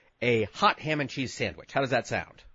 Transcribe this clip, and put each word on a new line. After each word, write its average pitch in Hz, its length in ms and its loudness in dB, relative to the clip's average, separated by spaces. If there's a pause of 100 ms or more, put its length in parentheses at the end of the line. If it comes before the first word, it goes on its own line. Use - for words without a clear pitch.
(200)
a 117 260 2
hot - 340 2
ham 151 200 -2
and 135 100 -2
cheese 127 240 -4
sandwich. - 380 -6
How 139 100 2
does 131 100 0
that 120 160 2
sound? - 360 -6 (120)